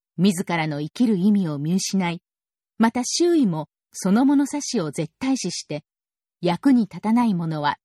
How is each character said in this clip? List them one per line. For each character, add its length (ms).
自 300
ら 200
の 140
生 120
き 140
る 100
意 140
味 180
を 100
見 140
失 360
い、 120
ま 140
た 120
周 320
囲 120
も 220
そ 200
の 140
物 200
差 160
し 180
を 120
絶 280
対 180
視 140
し 160
て、 160
役 300
に 120
立 180
た 120
な 120
い 80
も 140
の 140
は 240